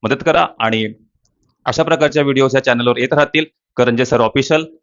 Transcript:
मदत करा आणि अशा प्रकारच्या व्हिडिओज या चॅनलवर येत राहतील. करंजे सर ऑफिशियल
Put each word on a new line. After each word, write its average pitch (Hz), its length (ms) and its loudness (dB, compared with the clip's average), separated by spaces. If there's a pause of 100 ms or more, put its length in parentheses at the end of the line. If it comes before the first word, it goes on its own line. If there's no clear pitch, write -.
मदत 123 220 -4
करा 165 220 2 (120)
आणि 113 280 -2 (760)
अशा 139 180 -2
प्रकारच्या 151 400 0
व्हिडिओज 135 320 2
या 131 80 2
चॅनलवर 120 340 0
येत 123 160 -2
राहतील. 147 320 0 (300)
करंजे 123 300 0
सर 123 160 0
ऑफिशियल 139 440 0 (180)